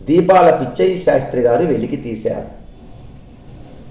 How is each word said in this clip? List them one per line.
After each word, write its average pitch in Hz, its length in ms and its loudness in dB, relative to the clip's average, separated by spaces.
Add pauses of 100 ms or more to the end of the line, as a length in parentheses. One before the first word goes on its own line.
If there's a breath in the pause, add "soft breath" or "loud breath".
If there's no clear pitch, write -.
దీపాల 180 420 4
పిచ్చయ్య 185 460 0
శాస్త్రి 131 440 -2
గారు 120 240 2
వెలికి 123 320 -2
తీశారు. 110 520 -8 (1400)